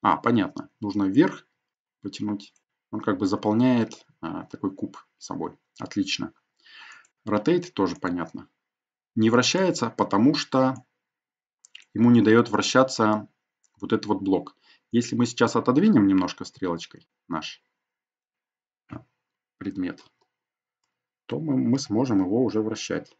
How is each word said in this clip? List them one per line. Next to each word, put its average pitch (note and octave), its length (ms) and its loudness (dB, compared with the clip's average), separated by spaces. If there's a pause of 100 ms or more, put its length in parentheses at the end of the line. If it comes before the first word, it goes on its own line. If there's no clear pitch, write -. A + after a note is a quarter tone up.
А, F2+ 160 2
понятно. A#2 520 0 (100)
Нужно G2+ 240 -4
вверх A#2 420 2 (560)
потянуть. G#2 520 -8 (380)
Он G#2 100 -8
как G2+ 160 -2
бы G#2 80 -2
заполняет, A2 800 0 (160)
а, E2+ 240 -10
такой - 280 -8
куб - 240 -12 (200)
собой. - 400 -10 (220)
Отлично. - 540 -6 (920)
Rotate D#3 440 0
тоже F2 260 -2
понятно. F2 500 -8 (680)
Не A2+ 140 4
вращается, B2 600 2
потому A2 440 2
что C3 420 0 (1200)
ему A#2 180 6
не A#2 100 8
даёт A2+ 280 6
вращаться G#2+ 800 2 (540)
вот G2 120 -4
этот A2 120 -2
вот G2+ 160 -2
блок. F#2+ 340 -2 (360)
Если A#2 240 0
мы A#2+ 100 2
сейчас A#2 300 0
отодвинем B2+ 520 4
немножко F#2 380 0
стрелочкой E2+ 640 -10 (200)
наш - 340 -10 (2000)
предмет, F#2 460 -8 (1200)
то C3 140 -6
мы, D3 180 -2
мы C3 220 0
сможем A2+ 400 0
его G2 240 0
уже A2 180 -2
вращать. G#2+ 580 -6